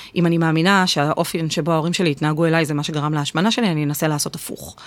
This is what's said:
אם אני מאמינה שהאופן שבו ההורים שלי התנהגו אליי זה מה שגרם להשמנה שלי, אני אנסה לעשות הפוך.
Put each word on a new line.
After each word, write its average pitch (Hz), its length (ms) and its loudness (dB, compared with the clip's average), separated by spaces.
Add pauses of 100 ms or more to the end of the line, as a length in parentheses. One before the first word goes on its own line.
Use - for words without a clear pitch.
(160)
אם 175 100 4
אני 170 120 2
מאמינה 165 480 2
שהאופן 160 640 -2
שבו 160 220 -2
ההורים 160 200 0
שלי 170 180 0
התנהגו 151 360 0
אליי 165 180 2
זה 147 100 -2
מה 147 80 -2
שגרם 151 320 -2
להשמנה 156 360 0
שלי, 226 180 2
אני 156 160 0
אנסה 151 240 0
לעשות 147 260 -2
הפוך. - 420 -12 (100)